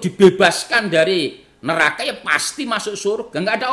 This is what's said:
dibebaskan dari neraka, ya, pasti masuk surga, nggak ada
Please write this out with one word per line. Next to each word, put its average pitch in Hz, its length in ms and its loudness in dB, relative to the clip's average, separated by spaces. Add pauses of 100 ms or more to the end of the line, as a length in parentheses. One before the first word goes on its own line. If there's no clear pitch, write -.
dibebaskan 190 880 2
dari 165 560 0 (160)
neraka, 156 400 0
ya, 277 240 -6
pasti 160 400 -2
masuk 214 320 -6
surga, 208 400 -4
nggak 202 240 -2
ada 254 120 -4